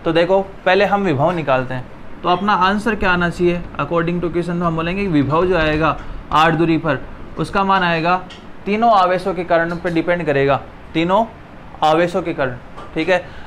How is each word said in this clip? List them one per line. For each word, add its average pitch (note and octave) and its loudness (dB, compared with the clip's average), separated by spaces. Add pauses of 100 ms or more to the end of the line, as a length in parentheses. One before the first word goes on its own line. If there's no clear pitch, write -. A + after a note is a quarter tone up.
तो E3+ 0
देखो, F3 2 (240)
पहले F#3+ 4
हम G3 0
विभव D#3 2
निकालते C3 0
हैं। - -8 (320)
तो E3 0
अपना F#3 2
answer G3+ 2
क्या G3+ 0
आना F3 2
चाहिए? F3 0 (160)
According E3+ -2
to E3+ -4
equation E3+ -2
तो F3 -2
हम E3 0
बोलेंगे E3+ -2
कि G3+ -2
विभव D3+ 2
जो F#3 2
आएगा D#3 2 (360)
आठ D#3+ 4
दूरी D#3+ 2
पर, D3 -2 (400)
उसका G3 0
मान F#3+ 2
आएगा E3+ 2 (500)
तीनों A3 2
आवेशों F3+ 2
के F3 -4
कारण E3+ 2
पे F3 -4
depend E3+ 0
करेगा, C#3 4 (380)
तीनों F#3 2 (600)
आवेशों F3 2
के D#3+ -4
कारण, C3 -2 (380)
ठीक D#3+ -2
है। F3+ 2 (220)